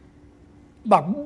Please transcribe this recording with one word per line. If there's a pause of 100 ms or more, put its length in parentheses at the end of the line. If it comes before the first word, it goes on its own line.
(840)
Bak, (220)